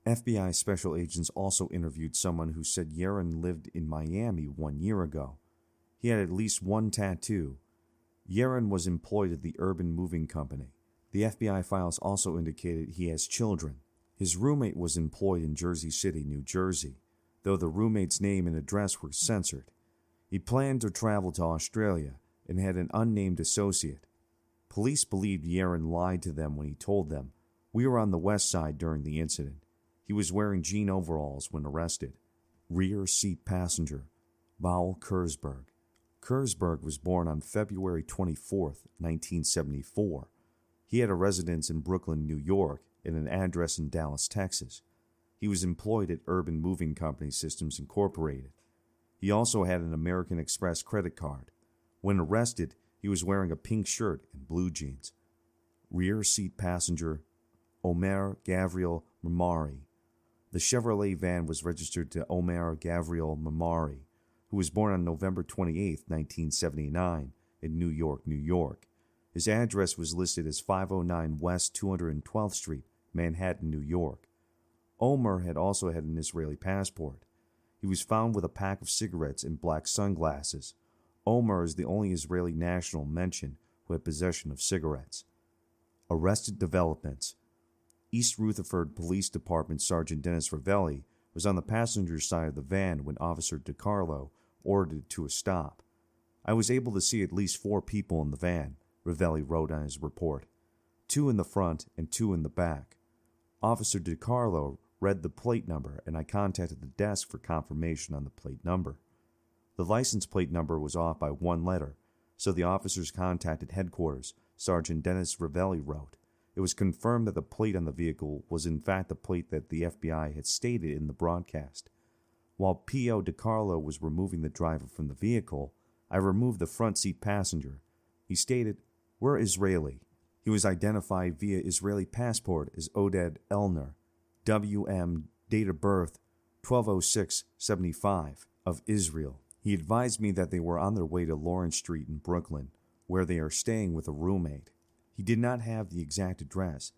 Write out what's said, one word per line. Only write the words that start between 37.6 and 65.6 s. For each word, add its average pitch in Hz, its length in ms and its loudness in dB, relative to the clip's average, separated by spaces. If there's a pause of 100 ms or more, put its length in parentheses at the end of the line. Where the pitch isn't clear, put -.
twenty-fourth, 87 840 -2 (140)
nineteen 82 440 -2
seventy-four. 71 840 -2 (580)
He 117 120 0
had 117 120 4
a 95 40 4
residence 87 560 2
in 80 100 0
Brooklyn, 80 460 0
New 76 100 -2
York, 78 460 2 (220)
and 82 120 -2
an 76 120 -2
address 87 500 0
in 76 100 -2
Dallas, 73 400 -2
Texas. - 540 -4 (560)
He 104 100 0
was 92 160 0
employed 98 460 0
at 85 160 -2
Urban 82 340 0
Moving 82 340 0
Company 73 360 -4
Systems 76 480 -4
Incorporated. 73 720 -2 (640)
He 95 120 0
also 110 340 4
had 90 160 2
an 82 140 -2
American 87 440 0
Express 82 440 -2
credit 92 340 -2
card. 71 340 -10 (500)
When 98 180 4
arrested, 95 560 2 (260)
he 101 80 -2
was 92 140 2
wearing 95 300 2
a 78 40 -2
pink 110 300 -2
shirt 95 460 0
and 67 160 -16
blue 90 220 2
jeans. 69 420 -8 (760)
Rear 95 340 2
seat - 320 0
passenger, 85 640 0 (640)
Omer 95 600 0
Gavriel 90 580 0 (220)
Mamari. 85 580 0 (680)
The 90 80 -2
Chevrolet 104 580 2
van 87 300 2
was 78 160 -4
registered 78 500 -4
to 82 160 -2
Omer 87 480 0
Gavriel 82 640 -2
Mamari, 80 600 0 (500)
who 104 60 -2
was 90 140 2
born 104 240 4
on 90 100 2
November 90 380 0
twenty-eighth, 87 640 -2